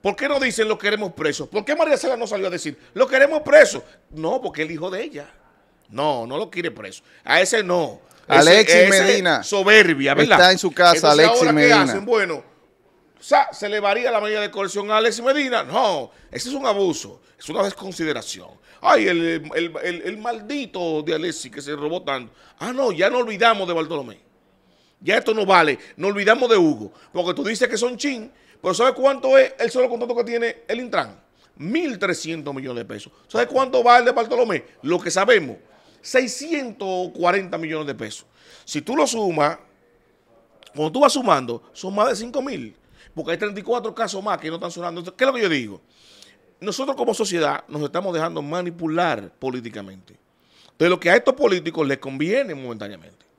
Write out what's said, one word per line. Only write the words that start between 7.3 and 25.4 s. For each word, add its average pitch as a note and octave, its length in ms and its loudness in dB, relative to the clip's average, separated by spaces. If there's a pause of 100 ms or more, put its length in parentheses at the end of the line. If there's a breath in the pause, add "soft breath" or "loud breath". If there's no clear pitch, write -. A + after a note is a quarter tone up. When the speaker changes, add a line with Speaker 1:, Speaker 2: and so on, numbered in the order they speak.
Speaker 1:
ese G#3 220 0
no. E3+ 360 -2 (280 soft breath)
Ese, C3+ 120 6
Speaker 2:
Alexis E3+ 360 8
Speaker 1:
ese F#3+ 280 8
Speaker 2:
Medina F#3 400 2
Speaker 1:
soberbia, F#3 720 4
¿verdad? D#3 260 6
Speaker 2:
está F3+ 120 8
en F#3+ 60 2
su F#3 140 -2
casa, F3 240 8
Speaker 1:
Entonces, D#3 240 6
Speaker 2:
Alexis A#3 200 6
Speaker 1:
¿ahora D#3+ 120 4
qué D3+ 40 4
Speaker 2:
Medina. D4 260 6
Speaker 1:
hacen? G3 240 -2
Bueno, G3 380 0 (760)
sa-, C#4 320 2
se - 160 -10
le G#3 120 -2
varía G#3 300 0
la A3 120 0
medida G#3+ 180 -4
de G#3 100 -4
coerción G3 400 -6
a G#3+ 80 2
Alexis A3 260 0
Medina. C4 400 0
No, E3+ 480 -2 (200 soft breath)
ese - 160 -10
es C4+ 80 -8
un C4+ 100 -6
abuso, G3 560 -2 (160)
es - 120 -20
una E3+ 140 -4
desconsideración. D#3 840 -8 (300 soft breath)
Ay, - 280 2
el, E3+ 140 0 (320)
el, E3 200 -4 (100)
el, F3 200 -6
el G#3 140 -8
maldito G#3+ 840 -6
de D#3 140 -4
Alexis D#3 360 -8
que C#3+ 100 -16
se D3 140 -10
robó D#3 280 -6
tanto. C3+ 280 -8 (260 soft breath)
Ah, G3+ 140 -8
no, B3+ 200 -2
ya F3 180 0
no B3 80 -2
olvidamos A3 500 0
de E3+ 60 -4
Bartolomé. D3 480 -6 (800)
Ya F#3+ 160 0
esto A#3 160 -2
no G#3+ 120 -2